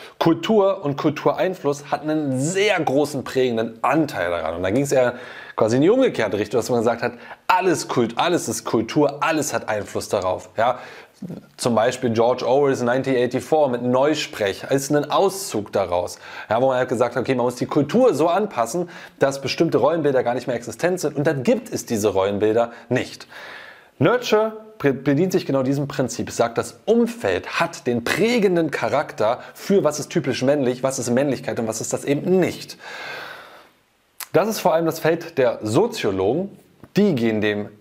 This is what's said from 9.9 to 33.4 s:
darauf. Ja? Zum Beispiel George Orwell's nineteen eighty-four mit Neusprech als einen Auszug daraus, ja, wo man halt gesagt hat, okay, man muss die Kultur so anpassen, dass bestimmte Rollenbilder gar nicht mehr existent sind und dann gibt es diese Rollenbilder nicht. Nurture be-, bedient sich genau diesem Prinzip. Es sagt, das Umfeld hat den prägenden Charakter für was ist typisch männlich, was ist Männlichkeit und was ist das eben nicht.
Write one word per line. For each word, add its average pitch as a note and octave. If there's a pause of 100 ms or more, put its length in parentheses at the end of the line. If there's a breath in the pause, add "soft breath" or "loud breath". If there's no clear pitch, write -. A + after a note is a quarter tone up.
darauf. F#2
Ja? A#2+ (760 loud breath)
Zum A#2+
Beispiel A#2+
George A#2
Orwell's C3+
nineteen B2+
eighty-four B2+
mit A#2+
Neusprech B2+
als C3+
einen D3
Auszug D#3
daraus, F2+ (320 loud breath)
ja, A2
wo C3
man B2+
halt B2+
gesagt A#2+
hat, B2+
okay, C3
man B2
muss B2+
die -
Kultur F3
so D3+
anpassen, F#3+ (300 loud breath)
dass C#3
bestimmte C#3+
Rollenbilder C#3+
gar A#2+
nicht B2+
mehr B2
existent E3
sind D3
und D3
dann C#3+
gibt A3
es -
diese G#2+
Rollenbilder G2+ (180 loud breath)
nicht. - (720 loud breath)
Nurture A3 (260)
be-, C#3
bedient D3
sich -
genau C3+
diesem C#3
Prinzip. B2
Es -
sagt, A#2
das -
Umfeld A3
hat -
den A#2+
prägenden F#3+
Charakter B2 (120)
für F#3+
was D3
ist C#3
typisch C3+
männlich, B2+
was C3
ist B2
Männlichkeit B2
und A2+
was A2
ist -
das B2
eben D3
nicht. - (1500 loud breath)